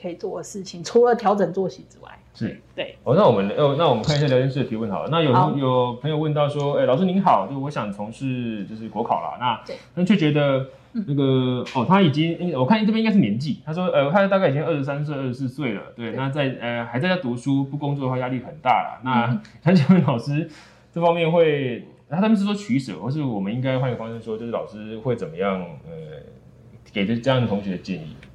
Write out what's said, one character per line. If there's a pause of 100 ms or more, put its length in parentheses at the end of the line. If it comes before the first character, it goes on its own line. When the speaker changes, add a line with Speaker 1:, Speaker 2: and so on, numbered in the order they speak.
Speaker 1:
可
以
做
的
事
情，
除
了
调
整
作
息
之
外。 (240)
Speaker 2:
是。 (160)
Speaker 1:
对。
Speaker 2:
哦，
那
我
们，
呃，
那
我
们
看
一
下
聊
天
室
的
提
问
好
了。
那
有，
Speaker 1:
好。
Speaker 2:
有
朋
友
问
到
说
，“哎，
老
师
您
好，
就
我
想
从
事
就
是
国
考
啦，
那，
Speaker 1:
对。 (180)
Speaker 2:
但
却
觉
得 (280)
Speaker 1:
嗯。
Speaker 2:
那
个， (100)
哦，
他
已
经，
我
看
这
边
应
该
是
年
纪，
他
说，
呃，
他
大
概
已
经
二
十
三
岁、
二
十
四
岁
了， (120)
对，
Speaker 1:
对。
Speaker 2:
那
在，
呃，
还
在
家
读
书，
不
工
作
的
话
压
力
很
大
啦。
那
Speaker 1:
嗯。 (120)
Speaker 2:
<laughs>
想
请
问
老
师， (420)
这
方
面
会， (220)
他，
他
们
是
说
取
舍，
或
是
我
们
应
该
换
一
个
方
式
说，
就
是
老
师
会
怎
么
样， (260)
呃， (1000)
给
这，
这
样
的
同
学
建
议？” (180)